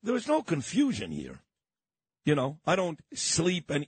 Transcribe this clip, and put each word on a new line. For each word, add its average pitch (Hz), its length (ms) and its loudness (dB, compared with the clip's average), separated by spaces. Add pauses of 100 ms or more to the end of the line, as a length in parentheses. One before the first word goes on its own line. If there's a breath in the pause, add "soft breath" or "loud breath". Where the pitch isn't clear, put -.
there 233 140 0
is 233 120 -2
no 311 140 4
confusion 160 680 0
here. 67 300 -8 (840)
You 151 100 4
know, 139 300 -2
I 170 100 4
don't 180 240 -2 (140)
sleep 175 560 0
and 147 180 0